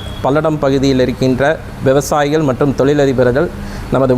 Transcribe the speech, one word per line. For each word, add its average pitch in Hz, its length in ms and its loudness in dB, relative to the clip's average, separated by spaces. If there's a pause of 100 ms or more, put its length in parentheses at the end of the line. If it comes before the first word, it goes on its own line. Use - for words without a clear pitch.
(240)
பல்லடம் 151 400 0
பகுதியில் 135 400 2
இருக்கின்ற 127 380 0 (440)
விவசாயிகள் 147 640 0
மற்றும் 135 320 0
தொழிலதிபர்கள் 135 680 2 (460)
நமது 127 240 2